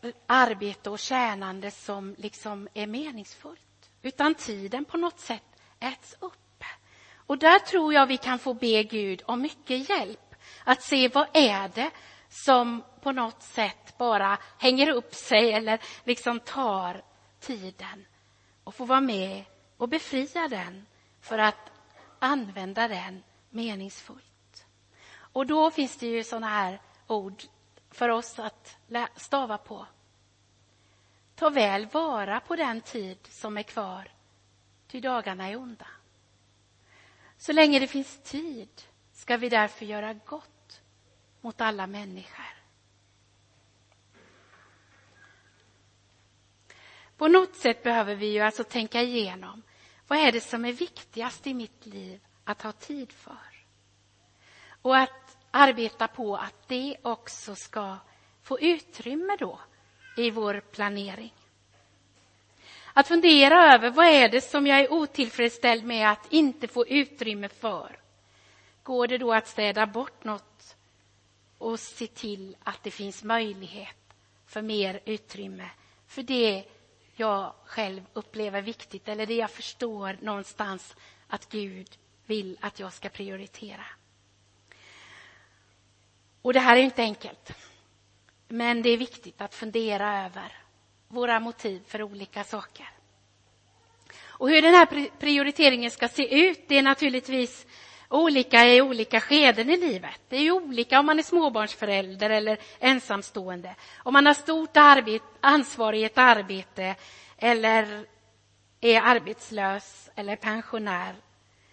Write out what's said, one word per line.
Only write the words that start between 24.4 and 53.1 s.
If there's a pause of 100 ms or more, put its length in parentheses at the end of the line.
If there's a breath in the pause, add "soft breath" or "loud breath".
Och
då
finns
det
ju
såna
här (260 soft breath)
ord (480)
för
oss
att (100)
lä-,
stava
på. (1500)
Ta
väl
vara
på
den
tid (120)
som
är
kvar, (800)
ty
dagarna
är
onda. (1500 soft breath)
Så
länge
det
finns
tid (300)
ska
vi
därför
göra
gott (600)
mot
alla
människor. (4000 soft breath)
På
något
sätt
behöver
vi
ju
alltså
tänka
igenom, (440 soft breath)
vad
är
det
som
är
viktigast
i
mitt
liv (240)
att
ha
tid